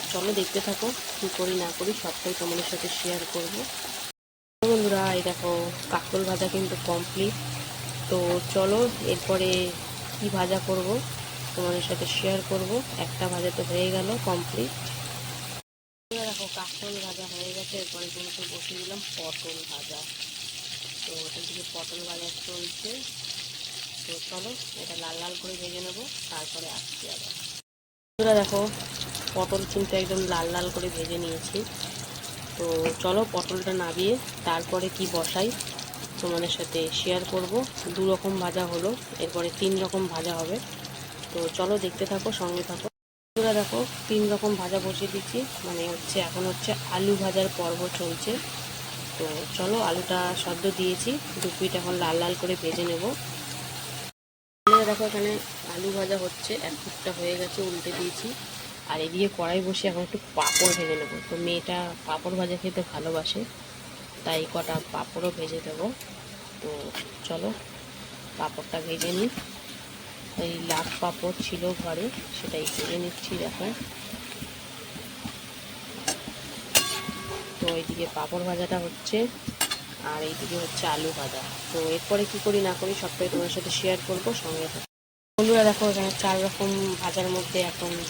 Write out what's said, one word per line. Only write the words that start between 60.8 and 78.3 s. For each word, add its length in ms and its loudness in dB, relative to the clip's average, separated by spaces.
নেবো। 140 -6
তো 60 -2
মেয়েটা 320 0
পাঁপড় 320 0
ভাজা 220 2
খেতে 200 0
ভালোবাসে, 480 0
তাই 160 2
কটা 220 0
পাঁপড়ও 440 0
ভেজে 300 -2
দেবো। 180 -2
তো 80 -4
চলো, 220 0
পাঁপড়টা 380 -4
ভেজে 300 0
নিই। 120 4
এই 100 -2
লাল 180 2
পাঁপড় 340 0
ছিল 180 -4
ঘরে, 240 -2
সেটাই 280 -4
ভেজে 280 -2
নিচ্ছি 300 -4
দেখো। 220 -4
তো 60 2
এইদিকে 280 -2
পাঁপড় 320 -2